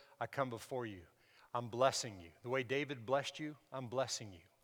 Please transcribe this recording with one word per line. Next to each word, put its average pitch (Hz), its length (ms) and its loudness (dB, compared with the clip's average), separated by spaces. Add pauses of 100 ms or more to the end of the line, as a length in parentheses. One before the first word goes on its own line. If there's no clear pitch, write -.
(180)
I 117 80 0
come 135 220 0
before 120 380 -4
you. 98 160 -8 (500)
I'm 120 160 0
blessing 120 520 4
you. 85 100 -14 (120)
The 120 60 -6
way 131 140 4
David 131 420 0
blessed 135 340 2
you, 151 180 -6 (140)
I'm 131 180 -6
blessing 117 440 -2
you. 87 80 -16 (240)